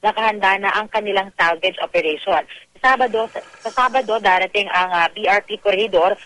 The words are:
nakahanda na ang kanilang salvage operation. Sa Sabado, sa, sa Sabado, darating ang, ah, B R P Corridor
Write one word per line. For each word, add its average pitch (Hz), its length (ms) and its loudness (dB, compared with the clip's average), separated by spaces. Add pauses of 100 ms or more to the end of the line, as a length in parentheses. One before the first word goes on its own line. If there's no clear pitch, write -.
nakahanda 208 560 0
na 190 160 0
ang 214 160 -2
kanilang 196 400 -2
salvage 170 480 0
operation. 160 640 -2 (320)
Sa 262 160 4
Sabado, 233 400 0
sa, - 80 -10 (240)
sa 226 80 -4
Sabado, 240 480 0
darating 190 480 0
ang, 180 240 0
ah, 170 160 2
B 208 160 -8
R 196 160 2
P 208 160 -10
Corridor 190 560 2 (120)